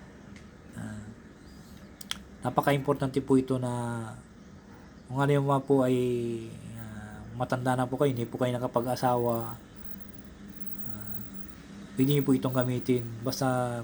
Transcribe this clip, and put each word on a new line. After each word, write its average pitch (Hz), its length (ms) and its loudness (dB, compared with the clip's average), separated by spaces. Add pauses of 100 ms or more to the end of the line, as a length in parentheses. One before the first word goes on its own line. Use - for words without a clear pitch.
(760)
Ah, 107 300 -10 (1400)
napaka-importante 139 800 2
po 135 160 6
ito 131 240 2
na 120 400 -2 (1040)
kung 127 140 0
ano 139 100 6
yung 143 160 6
mga 135 220 4
po 135 160 8
ay, 127 120 6 (840)
ah, 107 400 -12 (160)
matanda 127 400 2
na 127 100 2
po 131 140 0
kayo, 147 160 6
hindi 120 80 0
po 117 160 -4
kayo 123 160 2
nakapag-asawa, 120 800 2 (1500)
ah, 104 280 -12 (760)
pwede 131 220 4
nyo 139 80 4
po 139 80 6
itong 131 240 2
gamitin. 123 480 2 (160)
Basta 127 640 0